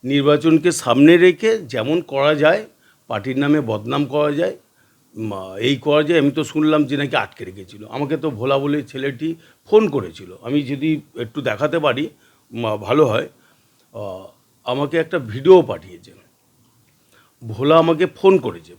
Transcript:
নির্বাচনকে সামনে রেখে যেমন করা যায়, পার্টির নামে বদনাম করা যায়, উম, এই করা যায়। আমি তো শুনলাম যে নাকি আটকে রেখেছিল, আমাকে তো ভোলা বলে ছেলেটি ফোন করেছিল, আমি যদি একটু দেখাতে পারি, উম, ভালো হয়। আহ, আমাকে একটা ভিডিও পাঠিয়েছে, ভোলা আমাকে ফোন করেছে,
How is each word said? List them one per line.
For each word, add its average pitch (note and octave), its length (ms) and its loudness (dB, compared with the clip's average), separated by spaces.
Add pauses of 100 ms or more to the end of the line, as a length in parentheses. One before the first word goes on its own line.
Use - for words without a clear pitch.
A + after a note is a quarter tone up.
নির্বাচনকে D3 680 2
সামনে C#3+ 440 6
রেখে F#3 420 4
যেমন C3 420 -4
করা C#3 340 0
যায়, E3 320 2 (400)
পার্টির A#2+ 320 -6
নামে D3 220 2
বদনাম A#2 440 -4
করা D3 280 -2
যায়, E3 240 -4 (580)
উম, G2 440 -10
এই C3 180 0
করা D3 260 0
যায়। D#3+ 180 2
আমি C#3+ 100 2
তো D3 140 -4
শুনলাম D#3 400 0
যে C3+ 120 -6
নাকি C#3+ 200 -4
আটকে G2+ 280 -6
রেখেছিল, F#2+ 460 -18
আমাকে C#3+ 260 -6
তো D3+ 140 -6
ভোলা C3 280 -2
বলে C#3+ 240 -2
ছেলেটি C#3 520 -8 (360)
ফোন G#3+ 180 4
করেছিল, F#2 540 -8
আমি C#3+ 200 -2
যদি C#3+ 380 -4 (180)
একটু B2 240 -8
দেখাতে C3+ 360 -2
পারি, D3 300 0 (440)
উম, A2 240 -4
ভালো B2 300 2
হয়। B2 220 -2 (640)
আহ, F#2+ 340 -12 (380)
আমাকে C#3+ 340 -2
একটা D#3+ 200 -4
ভিডিও C3+ 440 4
পাঠিয়েছে, F2 500 -10 (1300)
ভোলা C3 340 2
আমাকে E3 280 2
ফোন F#3+ 320 4
করেছে, F2+ 400 -8